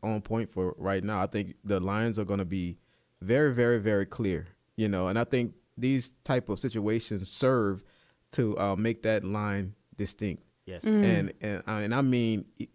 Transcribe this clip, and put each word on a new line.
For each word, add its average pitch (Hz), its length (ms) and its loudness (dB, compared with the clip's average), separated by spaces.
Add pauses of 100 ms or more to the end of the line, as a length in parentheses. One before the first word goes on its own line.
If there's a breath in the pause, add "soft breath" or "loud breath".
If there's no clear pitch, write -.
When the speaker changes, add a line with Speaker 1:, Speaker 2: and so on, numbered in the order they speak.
Speaker 1:
on 107 200 -2
point 113 280 -4
for 92 300 -2
right 95 240 0
now. 101 180 0
I 98 60 0
think 104 360 -4
the 101 160 0
lines 104 380 0
are 107 80 -2
gonna 98 200 -2
be 87 320 -4 (440)
very, 131 320 2
very, 120 260 4
very 101 280 2
clear, 87 400 -2 (300)
you 107 120 2
know, 92 200 0
and 107 100 0
I 120 60 2
think 120 280 0 (240)
these 127 360 0 (100)
type 127 260 0
of 98 100 -4
situations 110 720 -2
serve 110 540 2 (480)
to, 110 260 0
uh, 98 180 0
make 110 280 0
that 110 200 2
line 101 520 -4 (200)
distinct. 101 480 -6 (220)
Speaker 2:
Yes. 90 180 -12
Speaker 3:
Mm. 214 200 4
Speaker 1:
And, 170 380 4
and, 104 260 -4
uh, 104 40 -2
and 107 240 -2
I 139 60 2
mean, 117 440 2 (140)
i-, - 160 -10